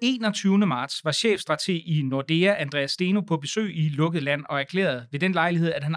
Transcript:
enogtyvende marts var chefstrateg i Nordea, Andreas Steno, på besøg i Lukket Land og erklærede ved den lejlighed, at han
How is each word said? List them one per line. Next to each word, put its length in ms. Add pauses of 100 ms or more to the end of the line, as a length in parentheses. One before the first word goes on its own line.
enogtyvende 640
marts 380
var 60
chefstrateg 760
i 140
Nordea, 600
Andreas 300
Steno, 300
på 160
besøg 400
i 120
Lukket 340
Land 260
og 100
erklærede 520
ved 80
den 120
lejlighed, 420
at 100
han 140